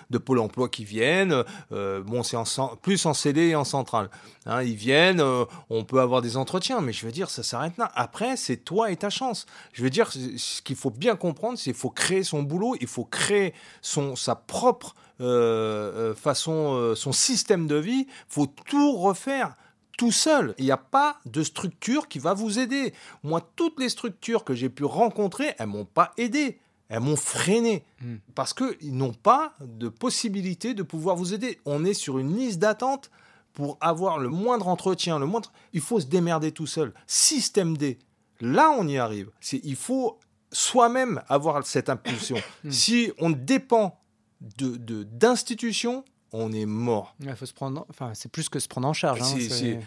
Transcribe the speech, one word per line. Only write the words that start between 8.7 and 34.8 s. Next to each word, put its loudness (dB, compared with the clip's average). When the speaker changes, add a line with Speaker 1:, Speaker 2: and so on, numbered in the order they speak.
Speaker 1:
et -4
ta -4
chance. -4
Je -10
veux 2
dire, 2
c-, -8
ce -6
qu'il -6
faut -4
bien 0
comprendre, -4
c'est -4
qu'il -8
faut -4
créer 0
son -2
boulot, -2
il -4
faut -6
créer 0
son, -4
sa -2
propre, -2
euh, 2
euh, -6
façon, 0
euh, 2
son -4
système 2
de 2
vie. 0
Faut 0
tout 2
refaire 0
tout 2
seul. 4
Il -2
n'y 6
a 4
pas 2
de -2
structure -4
qui -10
va 2
vous -2
aider. -2
Moi, 0
toutes 0
les 0
structures -2
que -2
j'ai -2
pu -6
rencontrer, 0
elles -4
m'ont -6
pas -12
aidé. -2
Elles -6
m'ont -2
freiné. 0
Speaker 2:
Hmm. -10
Speaker 1:
Parce -4
qu'ils -4
n'ont -2
pas 2
de -10
possibilité -4
de -6
pouvoir -2
vous -4
aider. -6
On 0
est 2
sur -4
une -2
liste -2
d'attente 0
pour -4
avoir 2
le -2
moindre 0
entretien, 0